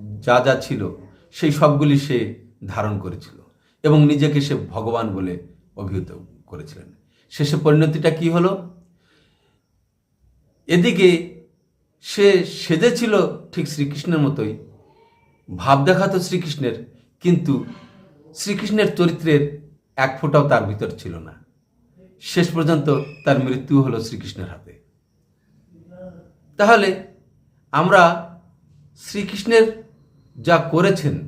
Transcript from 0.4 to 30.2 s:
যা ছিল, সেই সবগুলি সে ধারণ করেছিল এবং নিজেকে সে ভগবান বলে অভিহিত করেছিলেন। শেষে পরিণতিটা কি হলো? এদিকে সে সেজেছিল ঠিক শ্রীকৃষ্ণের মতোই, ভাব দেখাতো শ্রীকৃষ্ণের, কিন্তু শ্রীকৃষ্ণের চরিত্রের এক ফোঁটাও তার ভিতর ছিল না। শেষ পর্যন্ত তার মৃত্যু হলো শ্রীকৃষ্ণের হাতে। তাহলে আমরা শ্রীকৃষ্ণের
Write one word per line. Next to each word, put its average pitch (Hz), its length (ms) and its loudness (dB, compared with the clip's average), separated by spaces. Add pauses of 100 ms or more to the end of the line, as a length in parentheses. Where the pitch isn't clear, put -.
যা 131 100 4
ছিল, 104 340 -6 (420)
সেই 160 200 0
সবগুলি 147 480 4
সে 110 360 -4 (300)
ধারণ 104 340 -6
করেছিল - 420 -14 (420)
এবং 151 220 6
নিজেকে 143 360 2
সে - 140 -2
ভগবান 107 600 -6
বলে 90 320 -8 (280)
অভিহিত 95 360 -8 (340)
করেছিলেন। - 500 -20 (340)
শেষে - 280 -2
পরিণতিটা 156 520 2
কি 165 200 -2
হলো? 175 400 -2 (2000)
এদিকে 175 720 2 (640)
সে 196 440 2
সেজেছিল 214 920 0 (140)
ঠিক 165 160 -6
শ্রীকৃষ্ণের 147 520 -4
মতোই, 113 380 -2 (1000)
ভাব 135 300 2
দেখাতো 185 340 2
শ্রীকৃষ্ণের, 147 760 -6 (260)
কিন্তু 143 440 0 (680)
শ্রীকৃষ্ণের 208 640 -2
চরিত্রের 151 680 0 (340)
এক 135 260 -2
ফোঁটাও 147 280 2
তার 117 140 2
ভিতর 101 280 -6
ছিল 85 260 -14
না। 80 160 -18 (880)
শেষ - 280 0
পর্যন্ত 151 500 0 (260)
তার 131 180 2
মৃত্যু 131 380 0
হলো 113 220 -2
শ্রীকৃষ্ণের - 460 -12
হাতে। - 340 -20 (1700)
তাহলে 202 460 4 (680)
আমরা 175 580 4 (640)
শ্রীকৃষ্ণের 220 880 0 (580)